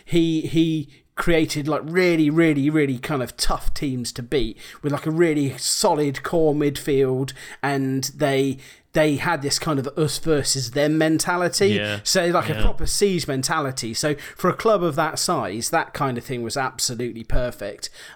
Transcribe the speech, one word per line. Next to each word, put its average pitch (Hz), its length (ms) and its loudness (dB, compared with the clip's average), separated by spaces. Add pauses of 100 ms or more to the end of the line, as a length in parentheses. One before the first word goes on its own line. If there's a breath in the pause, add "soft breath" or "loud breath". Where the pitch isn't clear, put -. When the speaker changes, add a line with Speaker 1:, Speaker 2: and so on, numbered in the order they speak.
Speaker 1:
He, 165 360 2
he 160 480 0 (260 soft breath)
created, 156 540 0
like, 151 160 -2
really, 165 460 2
really, 151 400 4
really 143 280 2
kind 131 240 -4
of 117 140 -10
tough - 380 2
teams 127 380 -4
to - 100 -10
beat 117 340 -2 (260 loud breath)
with, 147 80 -2
like, 139 140 -4
a 156 60 -2
really 151 480 2
solid 151 640 0
core 160 320 2
midfield, 139 800 0 (280 loud breath)
and 135 420 -2 (120)
they 139 400 0 (360 loud breath)
they 156 240 4
had 143 260 -2
this 139 160 -2
kind 156 200 0
of 131 80 -2 (100)
us 151 220 0
versus 143 540 0
them 151 260 2
mentality. 170 680 2
Speaker 2:
Yeah. 104 360 0
Speaker 1:
So, 180 220 2
like, 170 240 0
a 151 40 -2
Speaker 2:
Yeah. 110 80 -2
Speaker 1:
proper - 240 6
siege 190 400 2
mentality. 131 680 -4
So 151 200 -2 (220 loud breath)
for 180 140 0
a - 40 0
club 214 280 2
of 165 140 0
that 160 220 -2
size, 117 520 -2
that - 240 -2
kind 131 240 -2
of 117 60 -8
thing 123 180 -6
was 113 140 -6
absolutely 120 680 -6
perfect. 120 640 -2 (280 loud breath)